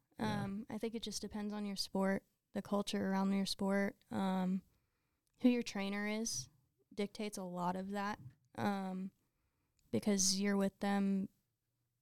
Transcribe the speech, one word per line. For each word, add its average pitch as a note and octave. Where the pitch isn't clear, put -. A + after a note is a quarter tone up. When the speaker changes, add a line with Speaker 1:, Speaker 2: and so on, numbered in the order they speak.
Speaker 1:
Yeah. G#3
Speaker 2:
Um, G3
I A3
think A3+
it A#3
just G#3
depends G#3
on G#3
your G3
sport, F#3+
the G3+
culture G3+
around F#3+
your G3
sport, G3
um, F#3+
who B3
your A#3+
trainer G3+
is A3
dictates G#3
a G3
lot F3+
of F#3+
that, G3+
um, G3
because G3
you're G3+
with G3
them G3